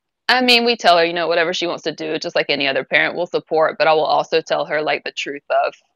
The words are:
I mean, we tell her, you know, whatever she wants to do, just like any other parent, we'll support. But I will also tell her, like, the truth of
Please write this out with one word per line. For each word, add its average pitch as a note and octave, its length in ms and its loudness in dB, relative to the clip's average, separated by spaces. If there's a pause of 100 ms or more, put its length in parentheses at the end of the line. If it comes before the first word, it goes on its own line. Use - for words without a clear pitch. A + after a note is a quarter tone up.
(300)
I B3+ 120 2
mean, A#3+ 240 4
we A#3+ 100 0
tell F3 220 4
her, E3 80 4
you E3+ 80 -2
know, E3+ 120 -2
whatever E3+ 280 0
she E3+ 120 -4
wants E3 180 -6
to D#3 80 -4
do, D#3 260 -6
just E3+ 180 -6
like D3 140 0
any C#3+ 180 0
other C3+ 160 -2
parent, D#3 320 0
we'll E3+ 100 -4
support. D#3 520 0
But D3+ 100 0
I D#3 60 4
will D#3 100 2
also D3 380 0
tell D3+ 240 -2
her, D#3 160 -4
like, D3 220 -4
the C#3 80 -8
truth C#3+ 360 -8
of C#3 260 0 (220)